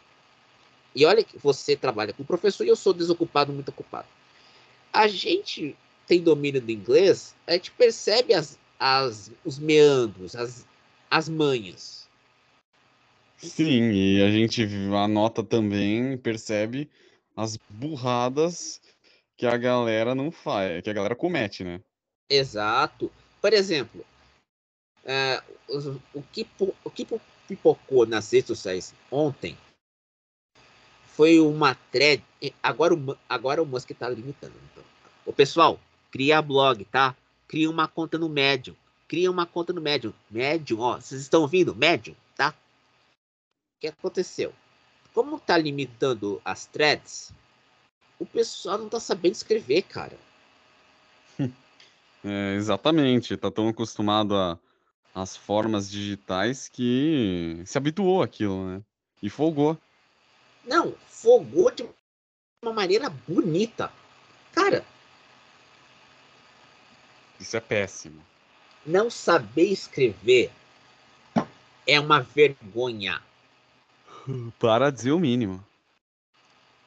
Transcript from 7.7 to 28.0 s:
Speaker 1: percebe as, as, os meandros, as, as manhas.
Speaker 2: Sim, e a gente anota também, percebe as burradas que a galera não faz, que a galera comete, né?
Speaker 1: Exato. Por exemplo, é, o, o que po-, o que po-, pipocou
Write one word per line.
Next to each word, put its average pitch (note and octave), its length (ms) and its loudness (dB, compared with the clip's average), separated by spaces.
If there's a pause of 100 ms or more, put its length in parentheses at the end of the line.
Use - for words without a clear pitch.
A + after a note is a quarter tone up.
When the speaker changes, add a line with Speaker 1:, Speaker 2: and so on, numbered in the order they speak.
Speaker 1:
percebe A#3 600 2
as, D3+ 260 -2 (180)
as, A#2+ 540 0 (120)
os C#3 140 -10
meandros, C3+ 800 4
as, A#2+ 300 -10 (440)
as D#3 180 0
manhas. C3+ 800 -4 (1300)
Speaker 2:
Sim, C3+ 540 0
e G2 300 4
a G2+ 80 6
gente A2 380 2 (280)
anota G#2+ 480 0
também, G#2+ 720 0
percebe A2+ 720 -4 (460)
as A2 220 -6 (120)
burradas B2+ 1120 -4 (560)
que B2 80 -2
a A#2+ 100 2
galera A#2+ 580 0
não C3+ 160 -4
faz, F#2+ 540 -4
que G#2+ 60 -6
a G#2+ 40 -4
galera G#2 220 -4
comete, C#3 480 -4
né? F2+ 180 -10 (480)
Speaker 1:
Exato. B2+ 800 -2 (320)
Por G#3+ 120 4
exemplo, E3 520 0 (1000)
é, C3+ 360 -2 (280)
o, C#3+ 500 -10
o C#3 120 -12
que A3 120 -10
po-, - 400 -6
o D3+ 60 -14
que - 160 -10
po-, A3+ 160 -8 (260)
pipocou C3+ 580 2